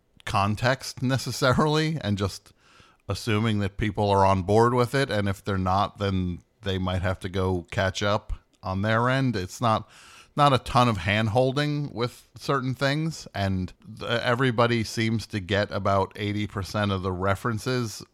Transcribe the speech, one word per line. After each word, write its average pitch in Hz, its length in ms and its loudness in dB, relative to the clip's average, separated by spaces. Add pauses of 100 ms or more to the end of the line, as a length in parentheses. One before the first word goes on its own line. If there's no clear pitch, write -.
(260)
context 107 800 -2
necessarily 147 960 0
and 104 160 0
just - 360 -4 (540)
assuming 104 520 0
that 98 180 -4
people 104 320 0
are 98 160 6
on 95 160 4
board 110 320 4
with 123 220 2
it. 135 160 0
And 101 180 0
if - 140 -6
they're 98 160 -2
not, 92 400 0
then 92 400 -2 (240)
they 95 160 -2
might 92 240 -2
have 92 160 -2
to 98 100 -8
go 92 400 -2
catch 95 320 -2
up 104 320 -2 (300)
on 95 180 -4
their 113 260 2
end. 131 280 0
It's 92 260 -6
not, 113 260 0 (480)
not 143 180 4
a 123 40 4
ton 123 300 2
of 113 100 2
hand-holding 127 960 0
with 117 420 -6
certain 131 380 -2
things, 147 640 -2
and 95 360 0 (280)
th-, - 100 -6 (140)
everybody 120 600 2
seems 110 440 -2
to 107 120 -4
get 98 300 0
about 98 460 0
eighty 104 320 -4
percent 101 440 -2
of 95 120 -2
the 95 80 -2
references, 107 880 -2 (120)